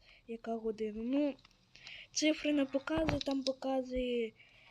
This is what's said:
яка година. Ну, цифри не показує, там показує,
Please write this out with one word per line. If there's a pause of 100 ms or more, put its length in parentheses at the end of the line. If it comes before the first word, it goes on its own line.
(280)
яка
година.
Ну, (760)
цифри
не
показує,
там
показує, (380)